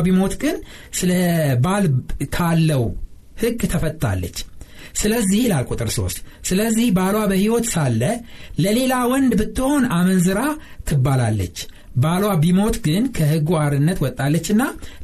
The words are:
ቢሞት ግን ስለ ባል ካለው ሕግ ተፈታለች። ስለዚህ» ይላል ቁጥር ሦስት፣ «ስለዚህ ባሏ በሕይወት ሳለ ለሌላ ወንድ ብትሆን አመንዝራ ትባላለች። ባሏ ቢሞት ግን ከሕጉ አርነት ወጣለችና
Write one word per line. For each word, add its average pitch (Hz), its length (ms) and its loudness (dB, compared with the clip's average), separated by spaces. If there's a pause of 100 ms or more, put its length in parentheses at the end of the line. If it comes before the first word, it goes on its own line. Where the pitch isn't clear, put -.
ቢሞት 185 340 2
ግን 311 200 -2 (380)
ስለ 180 180 0 (480)
ባል 190 260 2 (440)
ካለው 160 540 2 (540)
ሕግ 233 300 -2
ተፈታለች። 123 720 -2 (580)
ስለዚህ» 214 440 0
ይላል 185 260 2
ቁጥር 113 260 -4
ሦስት፣ 92 260 -4 (260)
«ስለዚህ 220 480 2
ባሏ 185 240 2 (120)
በሕይወት 214 400 2
ሳለ 123 340 0 (560)
ለሌላ 233 360 2 (140)
ወንድ 262 280 2
ብትሆን 254 560 0
አመንዝራ 185 480 2 (460)
ትባላለች። 123 720 0 (380)
ባሏ 165 300 2 (120)
ቢሞት 185 440 2
ግን 170 300 2
ከሕጉ 151 460 0
አርነት 147 420 2
ወጣለችና 160 600 0 (420)